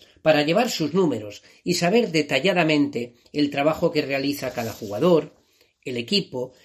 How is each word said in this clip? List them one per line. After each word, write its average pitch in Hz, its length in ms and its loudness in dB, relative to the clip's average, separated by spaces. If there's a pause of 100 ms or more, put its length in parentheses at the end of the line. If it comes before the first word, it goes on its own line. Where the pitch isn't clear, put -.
(220)
para 151 200 4
llevar 190 280 2
sus 151 220 -2
números 123 520 0 (180)
y 180 120 -2
saber 190 360 2
detalladamente 151 1040 0 (180)
el 147 160 0
trabajo 156 440 0
que 151 100 0
realiza 135 500 -4
cada 113 200 -6
jugador, 143 640 0 (480)
el 127 140 -8
equipo 123 540 -4 (120)